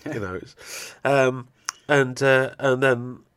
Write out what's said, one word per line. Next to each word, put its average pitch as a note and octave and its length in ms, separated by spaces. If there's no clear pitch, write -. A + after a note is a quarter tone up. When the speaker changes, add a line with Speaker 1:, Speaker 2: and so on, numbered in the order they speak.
Speaker 1:
<laughs> D3 100
Speaker 2:
You A#2 60
know, F#2 140
it's, - 600
um, C3 440
and, C3+ 340
uh, C3+ 360
and C3 240
then, B2 360